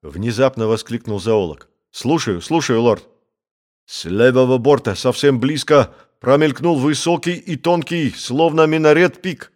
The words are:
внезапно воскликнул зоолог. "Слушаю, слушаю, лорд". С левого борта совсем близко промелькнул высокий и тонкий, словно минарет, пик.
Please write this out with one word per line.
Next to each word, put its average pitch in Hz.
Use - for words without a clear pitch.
внезапно 110
воскликнул 110
зоолог. 95
"Слушаю, 120
слушаю, 127
лорд". 110
С -
левого 123
борта 120
совсем 127
близко 143
промелькнул 147
высокий 165
и 170
тонкий, 165
словно 156
минарет, 156
пик. 175